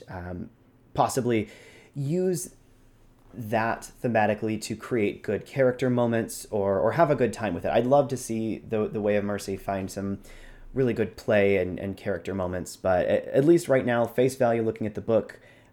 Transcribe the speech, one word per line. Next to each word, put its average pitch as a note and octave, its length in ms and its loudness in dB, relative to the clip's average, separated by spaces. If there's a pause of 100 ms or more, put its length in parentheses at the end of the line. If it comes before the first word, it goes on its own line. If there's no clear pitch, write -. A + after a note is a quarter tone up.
um, F2+ 400 -10 (440)
possibly A#2 540 0 (480)
use E3+ 580 -2 (800)
that A2 560 -2 (140)
thematically A2 600 2
to A2 120 -6
create G#2+ 480 -2
good G2+ 220 -4
character B2+ 440 0
moments A#2 640 0
or, G2 280 0
or A2 120 2
have D#3 180 4
a D3 60 2
good B2 160 2
time G#2 220 -4
with E2 100 -6
it. F2+ 80 -2
I'd A#2 160 4
love C3+ 220 4
to B2+ 80 -4
see A2 400 -4
the, G#2+ 320 -2
the A2 100 -4
Way G#2 160 2
of G2+ 80 2
Mercy G2+ 320 -4
find F#2+ 340 -4
some G2 300 -6 (540)
really B2+ 180 0
good G#2+ 240 -2
play G2+ 420 4
and, F2+ 220 -2
and G2 160 -6
character F#2 380 -6
moments, F2+ 420 -6
but F2+ 300 2
at, - 240 0
at C#3 160 4
least E3+ 240 4
right C3 160 4
now, A#2+ 200 2
face C3 300 0
value, A#2 280 2
looking A2 220 -2
at G#2 100 -4
the G2+ 60 -8
book, - 380 0 (340)